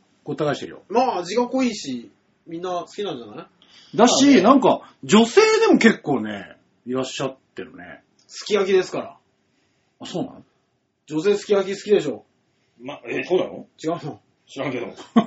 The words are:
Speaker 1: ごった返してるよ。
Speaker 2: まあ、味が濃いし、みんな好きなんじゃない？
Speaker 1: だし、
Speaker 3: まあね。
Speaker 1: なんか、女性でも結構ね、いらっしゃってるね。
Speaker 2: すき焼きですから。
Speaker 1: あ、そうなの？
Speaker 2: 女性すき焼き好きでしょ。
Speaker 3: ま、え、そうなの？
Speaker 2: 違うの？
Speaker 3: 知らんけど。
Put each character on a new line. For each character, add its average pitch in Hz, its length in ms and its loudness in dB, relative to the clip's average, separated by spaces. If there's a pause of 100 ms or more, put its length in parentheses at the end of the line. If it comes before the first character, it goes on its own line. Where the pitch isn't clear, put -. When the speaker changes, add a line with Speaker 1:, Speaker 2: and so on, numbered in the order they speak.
(220)
Speaker 1:
ご 147 120 -10
っ - 20 -10
た 160 80 -4
返 143 100 -2
し - 60 -10
て - 60 -12
る - 60 -16
よ。 - 160 -20
Speaker 2:
ま 214 120 0 (140)
あ、 180 40 -6
味 175 160 -8
が 240 140 -2
濃 262 160 -2
い 226 100 -2
し、 127 360 -12 (360)
み 165 120 -12
ん 175 40 -12
な 185 80 -8
好 175 160 -8
き - 160 -10
な 180 120 -8
ん 127 40 -12
じ 117 60 -16
ゃ - 20 -20
な 120 160 -18
い？ - 40 -20 (500)
Speaker 1:
だ 233 120 6
し、 269 180 2
Speaker 3:
ま 285 60 8
あ - 20 8
ね。 190 80 6
Speaker 1:
な 240 120 8
ん 269 60 4
か、 - 200 2 (240)
女 214 220 6
性 392 140 2 (200)
で 453 120 4
も 254 60 6
結 220 220 4
構 135 200 -4
ね、 104 360 -10 (300)
い 120 60 -8
ら 131 100 -2
っ - 20 -8
し - 180 -10
ゃ 135 60 -4
っ - 80 -16 (180)
て - 80 -12
る 78 140 -20
ね。 85 260 -20 (240)
Speaker 2:
す - 180 -18
き 202 100 -4
焼 196 120 2
き 196 60 -2
で 185 100 4
す - 100 -12
か 143 80 -6
ら。 - 160 -12 (840)
Speaker 1:
あ、 - 60 -16
そ 175 140 -6
う 143 40 -4
な - 80 -14
の？ - 100 -20 (640)
Speaker 2:
女 151 160 -4
性 202 140 2
す - 100 -8
き 208 60 0
焼 196 140 2
き 196 100 -6
好 - 60 -14
き 202 80 -4
で 190 100 6
し 147 80 -6
ょ。 - 160 -10 (560)
Speaker 3:
ま、 131 280 -14
え、 135 160 -6
そ 175 120 0
う - 20 4
な - 80 -2
の？ - 200 -14 (160)
Speaker 2:
違 151 60 -8
う 160 180 -6
の？ - 140 -12 (260)
Speaker 3:
知 - 140 -16
ら 139 80 -6
ん 131 40 -6
け 123 80 -6
ど。 98 120 -10 (340)